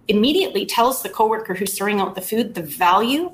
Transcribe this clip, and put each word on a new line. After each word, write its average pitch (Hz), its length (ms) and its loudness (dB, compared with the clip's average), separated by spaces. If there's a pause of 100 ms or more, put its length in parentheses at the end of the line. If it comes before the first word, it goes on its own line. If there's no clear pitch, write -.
immediately 220 580 2
tells 254 380 0
the 196 60 -8
coworker 220 440 0
who's 190 240 -4
throwing 202 220 0
out 190 160 -2
the 190 60 -10
food 226 340 -2
the 170 80 -6
value 196 720 2